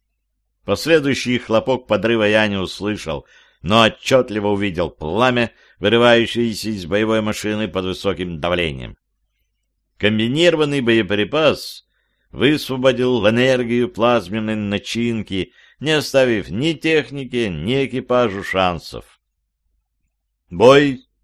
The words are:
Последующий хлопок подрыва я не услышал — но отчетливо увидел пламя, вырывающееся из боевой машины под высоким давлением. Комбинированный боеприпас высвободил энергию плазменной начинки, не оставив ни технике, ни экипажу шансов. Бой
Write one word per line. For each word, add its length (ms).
Последующий 720
хлопок 480
подрыва 380
я 220
не 100
услышал — 720
но 200
отчетливо 640
увидел 420
пламя, 640
вырывающееся 920
из 160
боевой 340
машины 480
под 180
высоким 540
давлением. 560
Комбинированный 800
боеприпас 1080
высвободил 960
энергию 600
плазменной 680
начинки, 960
не 120
оставив 580
ни 220
технике, 760
ни 360
экипажу 600
шансов. 760
Бой 540